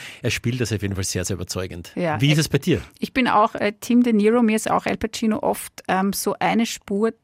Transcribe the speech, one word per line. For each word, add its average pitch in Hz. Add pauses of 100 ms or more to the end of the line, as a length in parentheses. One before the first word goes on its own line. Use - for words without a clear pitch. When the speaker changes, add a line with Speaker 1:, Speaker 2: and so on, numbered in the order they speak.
(220)
Speaker 1:
Er 113
spielt 123
das 110
auf 98
jeden 98
Fall 95
sehr, -
sehr 95
überzeugend. 90
Speaker 2:
Ja. 160
Speaker 1:
Wie 143
ist 151
es 147
bei 147
dir? 135 (180)
Speaker 2:
Ich -
bin 247
auch, 214
äh, 208
Team 240
De 240
Niro. 220
Mir 214
ist -
auch -
Al 190
Pacino 220
oft, -
ähm, 190
so -
eine 190
Spur 220 (100)